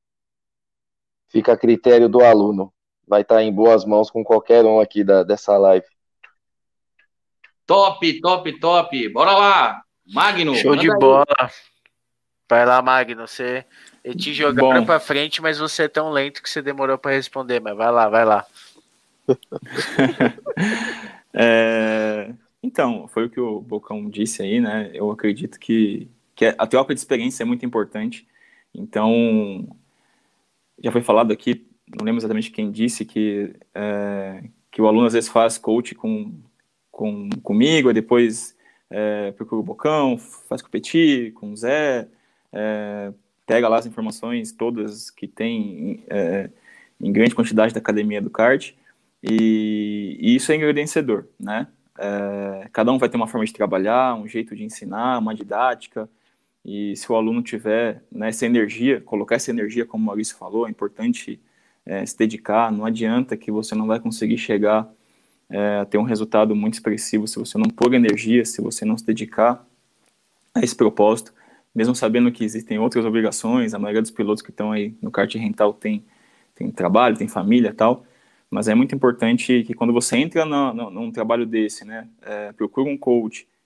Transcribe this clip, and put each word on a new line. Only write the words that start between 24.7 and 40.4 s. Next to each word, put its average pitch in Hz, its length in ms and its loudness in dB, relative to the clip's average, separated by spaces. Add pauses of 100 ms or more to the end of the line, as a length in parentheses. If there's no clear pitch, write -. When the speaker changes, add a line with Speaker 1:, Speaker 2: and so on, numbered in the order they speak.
Speaker 4:
Eu 104 160 -4
acredito 107 500 -4
que, 110 480 0 (280)
que 110 100 2
a 113 220 0
troca 135 260 0
de 135 60 -8
experiência 123 420 -4
é 113 40 -4
muito 120 200 -4
importante. 113 640 -6 (440)
Então, 110 960 -2 (1120)
já 120 140 -6
foi 120 100 0
falado 110 320 4
aqui, - 320 -4 (220)
não - 180 -10
lembro 113 140 -2
exatamente 110 320 -6
quem 107 180 -6
disse, 113 340 -4
que, 104 520 -4 (180)
é, 101 680 -8 (260)
que - 100 -14
o 110 80 6
aluno 113 200 4
às 110 60 0
vezes 113 160 0
faz 113 280 2
coach 113 380 -2
com, 107 400 -8 (560)
com, 104 380 -8 (120)
comigo, 131 460 2
aí 113 80 4
depois, 113 600 0 (360)
é, 104 400 -4
procura 110 280 -6
o 101 60 -6
Bocão, 135 540 -2
faz - 420 -14